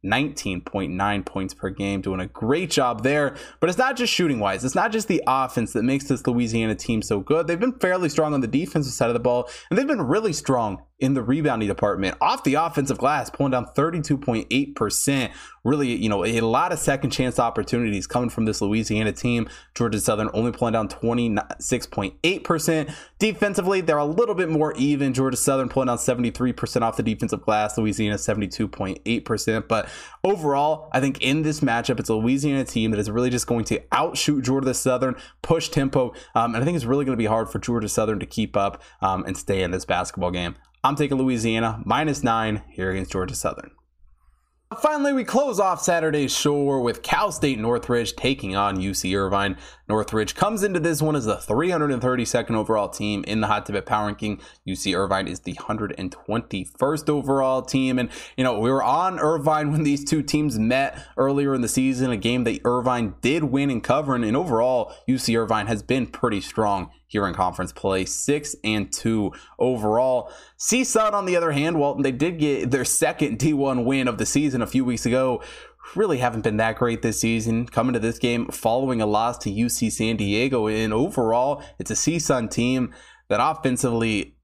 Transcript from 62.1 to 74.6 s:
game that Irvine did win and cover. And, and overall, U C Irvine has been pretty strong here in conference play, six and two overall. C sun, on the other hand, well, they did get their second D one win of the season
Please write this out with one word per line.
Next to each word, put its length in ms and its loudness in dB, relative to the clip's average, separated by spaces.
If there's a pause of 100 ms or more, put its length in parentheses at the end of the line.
game 280 0
that 200 -2
Irvine 560 0
did 220 2
win 260 0
and 140 -2
cover. 320 2
And, 100 0
and 100 0
overall, 600 0 (120)
U 120 2
C 180 0
Irvine 300 0
has 160 -2
been 240 0
pretty 340 -2
strong 480 0 (160)
here 220 -2
in 80 -4
conference 360 -2
play, 340 0
six 580 -2
and 280 0
two 400 -2 (280)
overall. 720 2 (260)
C 260 0
sun, 300 2
on 120 -2
the 100 0
other 160 2
hand, 280 0
well, 140 2
they 180 0
did 280 -2
get 320 0
their 140 2
second 520 0
D 160 2
one 320 0
win 220 2
of 100 -2
the 80 0
season 360 2